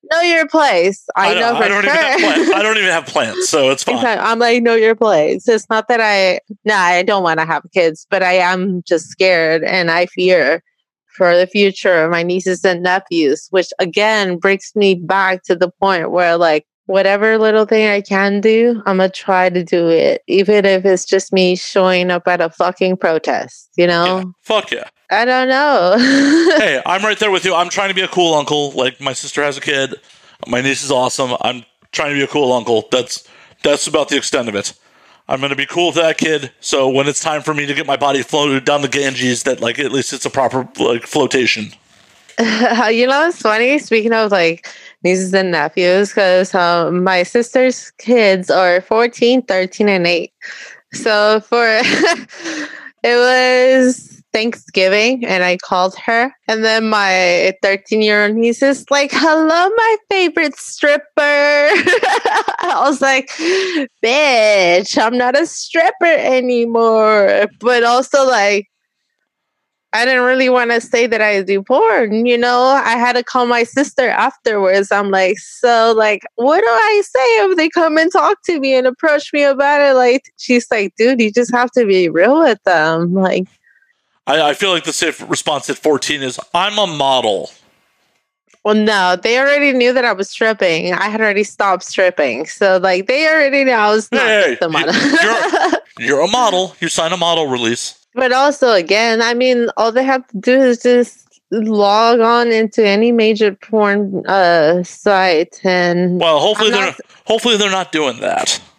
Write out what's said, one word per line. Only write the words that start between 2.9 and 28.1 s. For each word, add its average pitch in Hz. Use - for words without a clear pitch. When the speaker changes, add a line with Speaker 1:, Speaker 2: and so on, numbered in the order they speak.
Speaker 2:
have 165
plants, 113
so 135
it's 139
fine. -
Speaker 1:
Exactly. 233
I'm 226
like, 240
know 233
your 220
place. 170
It's 220
not 220
that 240
I, 196
nah, 214
I 180
don't 196
wanna 160
have 156
kids, 165
but 190
I 180
am 185
just 170
scared 165
and 175
I 175
fear 170
for 175
the 180
future 190
of 165
my 170
nieces 180
and 180
nephews, 175
which 185
again 196
brings 196
me 202
back 185
to 180
the 175
point 190
where, 170
like, 160
whatever 202
little 214
thing 214
I 202
can 202
do, 226
I'ma 190
try 185
to 175
do 170
it, 160
even 196
if 190
it's 190
just -
me 180
showing 180
up 175
at 175
a 165
fucking 185
protest, 151
you 175
know? 175
Speaker 2:
Yeah. 185
Fuck -
yeah. -
Speaker 1:
I 208
don't 254
know. 262
<laughs> 277
Speaker 2:
Hey, 156
I'm 190
right 214
there 214
with 170
you. 185
I'm 175
trying 196
to 190
be 185
a 180
cool 170